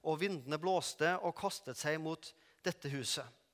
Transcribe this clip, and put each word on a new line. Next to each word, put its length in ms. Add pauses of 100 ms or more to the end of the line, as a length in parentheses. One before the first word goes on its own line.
og 220
vindene 380
blåste 600
og 160
kastet 400
seg 240
mot 300 (340)
dette 240
huset. 360 (280)